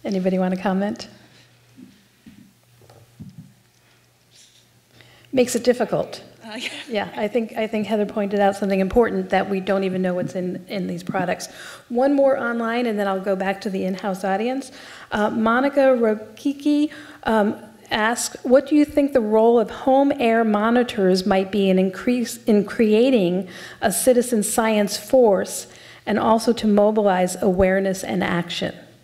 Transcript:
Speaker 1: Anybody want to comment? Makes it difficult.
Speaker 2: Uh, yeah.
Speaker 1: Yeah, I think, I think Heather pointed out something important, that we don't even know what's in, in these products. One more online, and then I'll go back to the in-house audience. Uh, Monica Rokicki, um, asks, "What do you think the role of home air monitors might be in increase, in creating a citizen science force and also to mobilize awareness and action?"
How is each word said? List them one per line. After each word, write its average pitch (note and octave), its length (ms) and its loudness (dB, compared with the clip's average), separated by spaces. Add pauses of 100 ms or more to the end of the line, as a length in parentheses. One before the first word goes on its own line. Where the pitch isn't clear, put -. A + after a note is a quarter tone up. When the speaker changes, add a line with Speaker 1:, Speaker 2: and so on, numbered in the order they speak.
Speaker 1:
Anybody F#3 340 -2
want F#3 160 -2
to F#3 60 -8
comment? G3+ 480 -4 (4000)
Makes B3 240 0
it G#3+ 80 -4
difficult. A3+ 580 -2 (220)
Speaker 2:
Uh, A3 120 -14
yeah. B3+ 120 -10 (180)
Speaker 1:
Yeah, G3+ 300 -6
I A3 100 -4
think, A3 300 -4
I A3 100 -4
think G#3+ 200 -4
Heather G#3 180 0
pointed G3+ 360 -4
out G3+ 160 2
something G3 240 -2
important, F#3+ 500 0
that G3 180 0
we G3 120 -2
don't G3 240 -2
even F#3 180 -2
know F#3 100 -2
what's F3+ 220 -6
in, F3+ 340 -6
in F#3+ 180 -6
these F3+ 160 -8
products. F3+ 440 -4 (420)
One B3+ 240 0
more C#4 260 4
online, A#3 460 -2
and A3 140 -2
then G3+ 100 -2
I'll F#3+ 100 -2
go G3 160 -2
back F#3+ 280 -4
to A3 80 -6
the F#3+ 160 -4
in-house F#3 360 -4
audience. A3 480 -4 (420)
Uh, G#3+ 180 0
Monica C4 680 2
Rokicki, C#4+ 920 -2 (320)
um, A3 340 2 (320)
asks, A3+ 540 -2
"What C4+ 240 4
do - 80 0
you D4 100 6
think C#4+ 280 0
the C#4 80 4
role A3 400 4
of G3+ 100 -2
home C4+ 480 2
air A3+ 240 2
monitors G#3+ 800 2
might F#3+ 280 0
be G3 180 2
in F#3 80 4
increase, A3+ 640 -2
in G#3 220 2
creating G#3+ 840 2 (340)
a G3 120 0
citizen A#3+ 500 2
science G#3 540 0
force G#3+ 720 2 (360)
and G#3+ 140 -2
also A3+ 340 2
to A3+ 140 -2
mobilize G3+ 720 2
awareness F#3+ 640 0
and F#3+ 220 -4
action?" - 500 -4 (300)